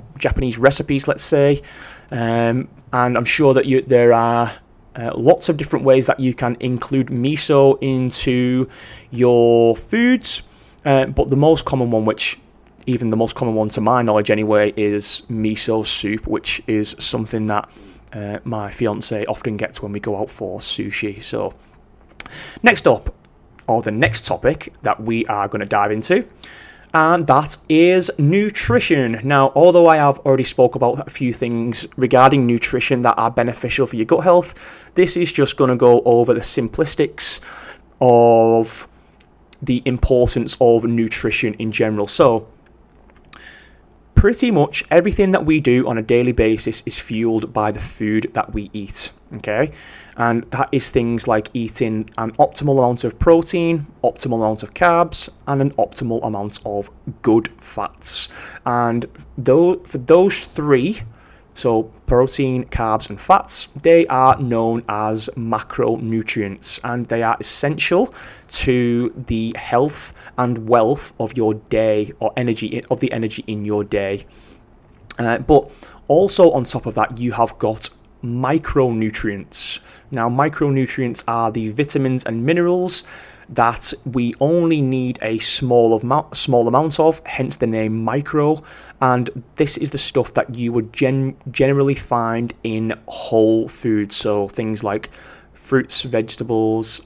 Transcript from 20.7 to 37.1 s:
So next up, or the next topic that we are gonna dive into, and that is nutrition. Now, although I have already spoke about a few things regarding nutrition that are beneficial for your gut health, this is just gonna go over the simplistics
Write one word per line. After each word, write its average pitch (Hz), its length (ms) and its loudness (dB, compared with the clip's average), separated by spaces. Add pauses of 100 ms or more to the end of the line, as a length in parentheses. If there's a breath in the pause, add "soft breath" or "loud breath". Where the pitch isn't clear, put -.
So 101 320 -8 (1080 loud breath)
next 233 240 4
up, - 280 2 (540)
or 113 120 0
the 107 120 -4
next 113 340 -2
topic - 560 -4
that - 180 -2
we 113 260 -2
are 101 220 -2
gonna 104 160 -6
dive 104 280 0
into, 175 360 -2 (640 loud breath)
and 160 320 2
that 147 300 2 (140)
is 175 480 4
nutrition. 160 1080 2
Now, 135 300 4
although 170 320 8
I 160 100 8
have 143 300 2
already 135 180 2
spoke 123 300 2
about 123 320 -2
a - 40 -16
few 123 220 -4
things 117 540 -6 (100)
regarding 127 500 4
nutrition 120 560 0
that 120 140 4
are 113 140 0
beneficial 123 560 -2
for 120 100 -6
your 110 80 -2
gut 160 200 2
health, - 720 0
this - 220 2
is 175 160 -2
just - 240 2
gonna 127 200 2
go 120 280 6
over 120 300 4
the 110 60 -4
simplistics - 1000 -2 (640 loud breath)